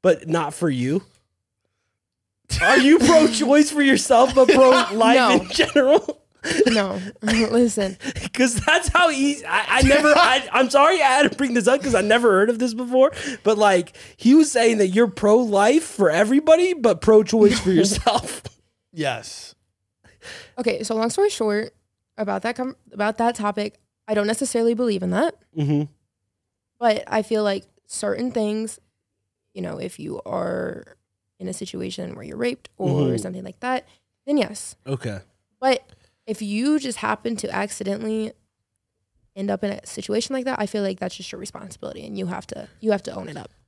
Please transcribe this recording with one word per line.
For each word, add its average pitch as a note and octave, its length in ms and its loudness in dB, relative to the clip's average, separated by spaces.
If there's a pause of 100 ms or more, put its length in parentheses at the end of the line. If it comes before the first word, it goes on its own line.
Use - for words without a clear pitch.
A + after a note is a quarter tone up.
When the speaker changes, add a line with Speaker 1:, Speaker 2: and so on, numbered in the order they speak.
Speaker 1:
But F3 260 0
not D#3+ 260 -2
for E3+ 160 -4
you. C3 320 -2 (1600)
Are C#4 160 4
you C#4+ 200 6
pro-choice D4 720 4
for D4 120 -2
yourself, C4 520 4
but C4 140 6
Speaker 2:
<laughs> F#4 60 6
Speaker 1:
pro-life B3+ 600 4
Speaker 3:
No. A#3 240 4
Speaker 1:
in F#3 80 -12
general? - 720 2 (460)
Speaker 3:
No. G3 340 0 (100)
<laughs> - 120 -20
Listen. A3 760 0 (180)
Speaker 1:
<laughs> - 180 -10
'Cause B3 240 0
that's F4 320 0
how E4+ 220 4
easy, C#4+ 360 -2
I, G3+ 320 -2
I C4+ 40 4
never, C#4+ 320 4
I, B3+ 380 4
I'm B3+ 180 2
sorry D#4 300 4
I C#4 60 2
had C4+ 260 2
to - 40 -14
bring B3+ 180 -4
this A3+ 120 0
up C#4 160 2
'cause C4+ 120 -2
I F#3+ 80 2
never A3+ 300 2
heard G3+ 180 2
of A3+ 80 -4
this A#3 160 -4
before, B3+ 380 2 (300)
but, G#3+ 160 2
like, F#3+ 380 2 (200)
he B3 180 4
was D#4 180 6
saying A3+ 260 2
that G3 100 2
you're G#3+ 200 2
pro-life A3 760 2
for F#3 260 0
everybody, D#4 640 4
but A3+ 260 0
pro-choice G#3+ 580 4
for F#3 120 -2
Speaker 3:
<laughs> - 20 2
Speaker 1:
yourself. G3 680 0 (500)
Speaker 2:
Yes. C3+ 640 -8 (1040)
Speaker 3:
Okay, A#3 240 -4
so A3 120 -6
long A3+ 160 -2
story G4+ 200 0
short, G#3+ 440 -4 (440)
about G3+ 240 -6
that A#3+ 140 -6
com-, B3+ 200 -8 (160)
about G#3 260 -4
that A#3 160 0
topic, G#3 440 -6 (280)
I G#3+ 80 -4
don't G#3 120 0
necessarily A#3 480 -2
believe G#3+ 280 -2
in F3+ 80 -4
that. A3+ 240 -2 (220)
Speaker 1:
Mm-hmm. D3 280 0 (920)
Speaker 3:
But A3+ 300 0
I G#3+ 140 -2
feel G#3+ 200 -4
like G3 220 -4 (220)
certain G#3+ 440 -6
things, A3 480 -6 (760)
you F#3 80 -12
know, - 160 -10
if - 200 -12
you - 280 -12
are - 680 -8 (440)
in F#3 80 -12
a F#3 40 -10
situation F#3 600 -12
where - 100 -18
you're - 120 -16
raped A#3+ 400 -8
or E3+ 140 -4
Speaker 1:
Mm-hmm. - 260 0
Speaker 3:
something F#3 280 -10
like - 160 -18
that, B3+ 260 -6 (400)
then D4 100 0
yes. - 400 -6 (100)
Speaker 1:
Okay. A#2 340 -8 (400)
Speaker 3:
But C4 220 0 (440)
if A3 140 -10
you A#3 380 -2
just C4+ 200 -8
happen G#3+ 380 -6
to - 180 -8
accidentally G#3+ 800 -8 (1040)
end G3 140 -6
up G3 140 -4
in G3+ 80 -6
a - 140 -14
situation G#3+ 480 -6
like B3+ 120 -8
that, C4 140 -6
I G#3 60 -4
feel G#3 160 -6
like F#3+ 180 -6
that's F#3 160 -10
just - 160 -18
your F3 80 -16
responsibility - 640 -16
and G3+ 100 -14
you F#3+ 100 -8
have F3+ 220 -10
to, - 200 -16 (120)
you A3 120 -2
have G3 120 -4
to - 100 -12
own F#3+ 140 -12
it D3+ 80 -16
up. - 140 -16 (180)